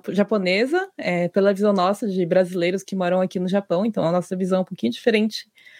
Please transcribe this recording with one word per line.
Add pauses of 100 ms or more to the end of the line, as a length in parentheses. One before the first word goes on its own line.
(140)
japonesa,
é,
pela
visão
nossa
de
brasileiros
que
moram
aqui
no
Japão.
Então,
a
nossa
visão
é
um
pouquinho
diferente (340)